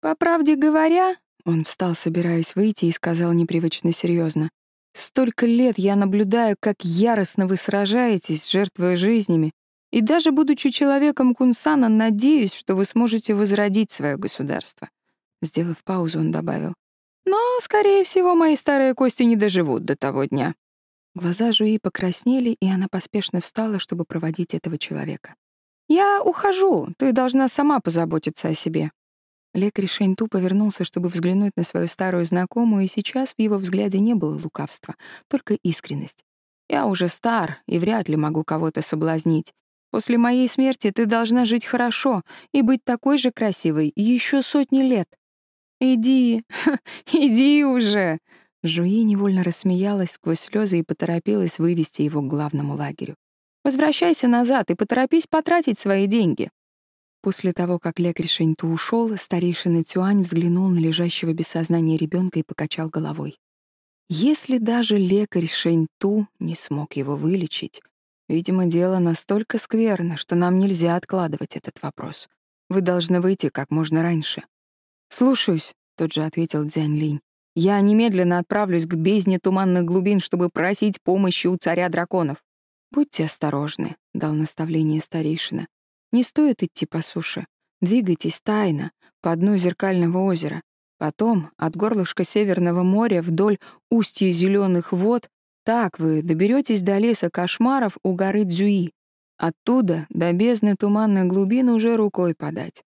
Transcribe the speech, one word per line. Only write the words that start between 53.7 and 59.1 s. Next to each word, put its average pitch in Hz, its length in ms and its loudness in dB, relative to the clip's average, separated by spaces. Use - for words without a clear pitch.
назад 240 440 2
и 262 40 0
поторопись 262 520 0
потратить 320 520 0
свои 196 280 0
деньги». 196 420 0
После 190 280 -2
того, 175 260 -2
как - 200 -6
лекарь 170 280 -2
Шэньту 165 400 0
ушел, 220 500 -2